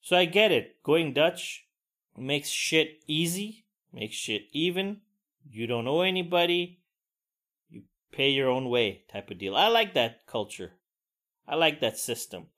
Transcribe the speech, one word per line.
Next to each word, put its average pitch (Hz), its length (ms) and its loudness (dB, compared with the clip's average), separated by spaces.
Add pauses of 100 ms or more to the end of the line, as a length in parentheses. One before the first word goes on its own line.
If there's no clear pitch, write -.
So - 160 2
I 180 80 4
get 196 260 4
it. - 300 0
Going 151 320 2
Dutch - 540 -2 (500)
makes 139 320 -4
shit - 560 0
easy, 170 640 -4 (260)
makes - 220 -8
shit - 360 -6
even. 185 500 -2 (460)
You 113 200 -6
don't 117 200 -2
owe 151 140 2
anybody. 175 800 0 (880)
You 110 140 -20 (280)
pay 139 200 2
your 135 180 2
own 127 200 0
way 113 380 0
type - 220 -12
of 92 80 -12
deal. 95 180 -6
I 185 120 4
like 226 260 2
that 117 320 -2
culture. - 540 -8 (680)
I 131 60 -6
like 156 280 2
that 113 180 -2
system. - 580 -8